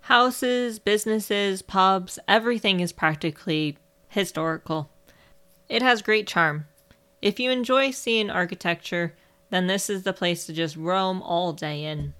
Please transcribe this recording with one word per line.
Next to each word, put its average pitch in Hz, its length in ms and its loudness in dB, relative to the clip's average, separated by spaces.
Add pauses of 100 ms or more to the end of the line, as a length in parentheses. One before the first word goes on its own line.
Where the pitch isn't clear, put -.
Houses, 247 760 2
businesses, 202 800 0
pubs, 190 640 2
everything 220 520 2
is 175 120 -2
practically 156 840 -2 (320)
historical. 160 800 -2 (800)
It 226 140 -2
has 247 200 4
great 214 260 2
charm. 151 400 0 (540)
If 202 180 -2
you 254 120 0
enjoy 262 400 2
seeing 226 380 -2
architecture, 175 880 -2 (340)
then 190 180 0
this 190 220 0
is 190 140 -4
the 185 100 -2
place 175 320 -2
to 165 80 -12
just 156 220 -2
roam 185 460 0
all 175 320 -2
day 151 320 -6
in. 147 340 -6